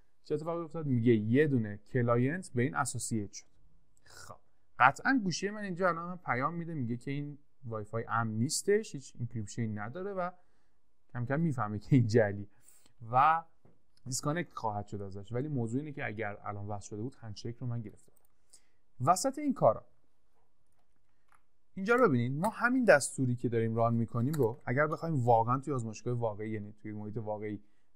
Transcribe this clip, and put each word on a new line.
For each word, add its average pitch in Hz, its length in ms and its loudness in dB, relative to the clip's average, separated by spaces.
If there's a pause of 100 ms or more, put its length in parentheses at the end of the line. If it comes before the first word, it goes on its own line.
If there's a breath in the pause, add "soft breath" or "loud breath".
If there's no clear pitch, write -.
(240)
چه 151 100 -4
اتفاقی 165 300 -4
افتاد؟ 156 220 -6
میگه 120 260 4
یه 113 340 4
دونه 113 300 0
کلاینت 123 760 0
به 120 100 0
این 151 120 0
اسوسییت 113 580 -4
شد. - 140 -18 (580)
خب. - 320 -18 (420)
قطعاً 143 460 4
گوشی 185 260 -2
من 214 120 -10
اینجا 185 260 0
الان 170 200 -2
من 180 80 -8
پیام 139 380 -2
می‌ده، 170 200 -6
میگه 123 220 -2
که 139 140 -8
این 143 280 -6 (260)
وای 110 200 -6
فای 113 240 -4
امن 113 220 0
نیستش، 165 640 0
هیچ 139 260 -14
انکریپشنی 117 460 -4
نداره 123 460 -6
و 180 180 -4 (840)
کم 123 140 -4
کم 139 140 0
می‌فهمه 113 380 0
که - 180 4
این 120 100 6
جعلی 101 420 4 (640 soft breath)
و 156 320 4 (600)
دیسکانکت 147 500 -4
خواهد 104 320 -6
شد 101 160 -8
ازش. 98 300 -12
ولی 127 160 -4
موضوع 120 320 -2
اینه 151 120 -10
که 139 140 -8
اگر 104 380 -6
الان 101 220 -8
وصل 101 220 -8
شده 107 140 -8
بود، 127 120 -8
هندشیک 117 420 -12
رو 127 100 -10
من 120 140 -4
گرفته - 320 -16
بودم. - 1000 -6
وسط 269 280 0
این 294 160 0
کارا 117 320 4 (1900)
اینجا 196 200 2
رو 247 140 8
ببینید، 131 320 2
ما 196 80 2
همین 247 360 2
دستوری 139 520 6
که 127 120 -2
داریم 113 280 2
ران 117 180 4
می‌کنیم 117 380 0
رو 127 340 0
اگر 135 200 2
بخوایم 156 380 -2
واقعاً 117 340 6
توی 139 160 -4
آزمایشگاه 117 400 -4
واقعی، 110 360 -4
یعنی 107 220 -6
توی 110 200 -12
محیط 104 240 -10
واقعی 107 460 -6 (340)